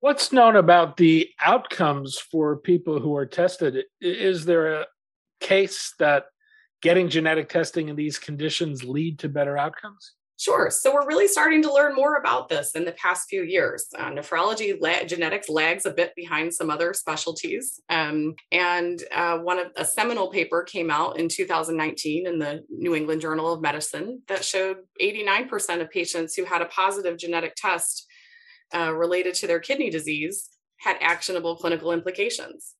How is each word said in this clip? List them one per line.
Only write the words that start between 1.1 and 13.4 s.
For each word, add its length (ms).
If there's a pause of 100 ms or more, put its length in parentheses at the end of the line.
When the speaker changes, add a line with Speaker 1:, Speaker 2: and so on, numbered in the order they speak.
Speaker 1:
outcomes 760
for 380
people 420
who 180
are 80
tested? 520
I-, 40 (180)
is 460
there 360
a 40 (540)
case 580
that 280 (580)
getting 260
genetic 400
testing 400
in 60
these 240
conditions 640
lead 360
to 80
better 300
outcomes? 560 (260)
Speaker 2:
Sure. 320
So 220
we're 140
really 200
starting 340
to 120
learn 220
more 220
about 320
this 260
in 80
the 100
past 360
few 140